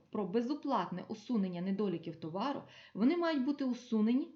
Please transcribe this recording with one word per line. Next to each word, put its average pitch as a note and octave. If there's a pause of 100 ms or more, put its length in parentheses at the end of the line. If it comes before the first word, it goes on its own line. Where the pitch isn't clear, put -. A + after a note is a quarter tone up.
про G#3+
безоплатне A3+
усунення F#3+
недоліків F3+
товару G3+ (320)
вони C4+
мають D#4+
бути C#4+
усунені A#3+